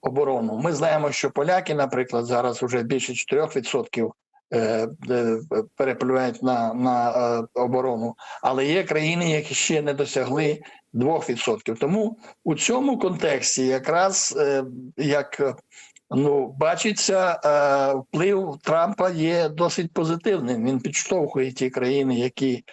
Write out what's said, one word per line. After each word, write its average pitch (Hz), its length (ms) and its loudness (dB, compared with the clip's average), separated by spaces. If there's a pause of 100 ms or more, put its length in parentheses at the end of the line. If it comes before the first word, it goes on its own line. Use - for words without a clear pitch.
оборону. 127 640 0
Ми 170 100 0
знаємо, 151 380 2
що - 200 -2
поляки, 175 440 0
наприклад, 127 500 0
зараз 120 380 0
вже 123 200 0
більше 127 300 -2
чотирьох 151 420 -2
відсотків, - 580 -2 (400)
е, 113 340 0 (220)
е, 117 280 2 (380)
перепливають 131 680 0
на, 120 300 0
на, 123 380 2
е, 120 420 0
оборону. 123 600 0 (260)
Але 131 240 2
є 170 180 2
країни, 160 480 0
які 151 220 -2
ще - 280 2
не 147 120 -2
досягли 139 680 0 (320)
двох 135 360 0
відсотків. 113 500 -2
Тому 208 380 0 (260)
у 156 120 0
цьому 254 440 0
контексті 143 640 0
якраз, 151 760 0
е, 139 240 2 (340)
як: 139 600 0 (540)
Ну, 135 480 2
бачиться, 180 840 0
е, 139 540 4
вплив 185 640 -2
Трампа 175 460 2
є 165 400 0
досить 165 440 -2
позитивним. 160 720 0
Він 131 140 0
підштовхує 147 720 -2
ті 127 180 -2
країни, 131 500 0
які 127 540 -2